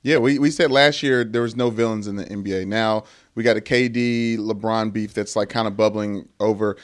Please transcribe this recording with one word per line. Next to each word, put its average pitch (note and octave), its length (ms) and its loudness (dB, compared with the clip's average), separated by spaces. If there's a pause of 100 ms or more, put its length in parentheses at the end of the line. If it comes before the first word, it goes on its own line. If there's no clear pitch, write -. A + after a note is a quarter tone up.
Yeah, C#3+ 140 4
we, C3+ 200 2
we C#3+ 120 2
said D3+ 220 2
last C#3+ 300 4
year B2+ 200 2
there A#2 200 -2
was A2+ 120 -4
no B2 160 0
villains A2 360 -2
in G2+ 100 -6
the G2 160 -8
N G2+ 100 -8
B G2 120 -4
A. F#2+ 100 -2
Now G#2+ 400 0 (300)
we A2+ 80 -6
got A2+ 140 4
a G#2+ 40 -2
K B2 280 0
D A#2 500 0
LeBron A2 540 -2
beef G#2+ 220 -6
that's, G#2+ 220 -4
like, G#2 140 0
kinda A2 200 0
bubbling G#2 580 -2 (120)
over. G#2 440 0